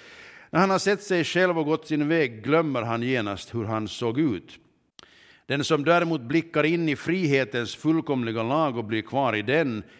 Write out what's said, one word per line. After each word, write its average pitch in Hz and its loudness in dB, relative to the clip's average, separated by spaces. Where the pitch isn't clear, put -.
När 156 2
han 190 4
har 190 2
sett 202 0
sig 175 0
själv 175 2
och 156 0
gått 156 -2
sin 151 0
väg 127 0
glömmer 139 2
han 117 -2
genast 113 -2
hur 117 -4
han 110 -4
såg 117 -4
ut. 120 -4
Den 135 -2
som 143 0
däremot 165 4
blickar 151 0
in 165 2
i 143 0
frihetens 135 0
fullkomliga 131 0
lag 139 0
och 120 -4
blir 107 -2
kvar 127 -2
i 104 -2
den, 123 0